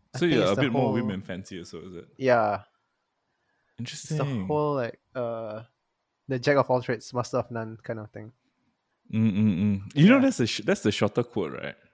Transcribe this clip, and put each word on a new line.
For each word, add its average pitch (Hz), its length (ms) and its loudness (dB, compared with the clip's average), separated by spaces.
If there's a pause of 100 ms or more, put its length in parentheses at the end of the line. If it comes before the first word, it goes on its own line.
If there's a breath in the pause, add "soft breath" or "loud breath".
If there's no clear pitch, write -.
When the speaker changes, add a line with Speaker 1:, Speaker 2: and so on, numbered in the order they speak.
(140)
Speaker 1:
I - 40 -14
Speaker 2:
So - 80 -10
Speaker 1:
think 160 80 2
Speaker 2:
you're 117 80 4
Speaker 1:
it's 92 120 2
Speaker 2:
a - 20 0
Speaker 1:
the 127 80 0
Speaker 2:
bit 127 80 0
more 120 200 0
whim 113 140 0
Speaker 1:
whole 104 80 -4
Speaker 2:
and 92 120 -10
fancy 95 340 -12
also, 82 260 -14
is 92 100 -18
it? - 120 -16 (100)
Speaker 1:
Yeah. 113 440 2 (1160)
It's - 320 -12
the 156 60 -4
Speaker 2:
Interesting. 135 320 -4
Speaker 1:
whole, 151 280 -2
like, 120 240 -6 (140)
uh, 117 480 -8 (680)
the 131 120 -2
jack 143 180 2
of 131 140 4
all 127 100 2
trades, 120 320 -6
master 123 240 -4
of 117 140 -4
none 110 320 -8
kind 113 160 -8
of 107 100 -14
thing. 107 220 -16 (840)
Speaker 2:
Mm, 110 200 4
mm, 101 260 2
mm. 101 220 2 (120)
You 156 160 8
know 262 60 10
Speaker 1:
Yeah. 262 80 6
Speaker 2:
that's 269 140 2
the 113 100 2
sh-, - 180 -6
that's 180 160 0
the 104 100 2
shorter 110 320 0
quote, 80 300 -6
right? - 220 -10 (180)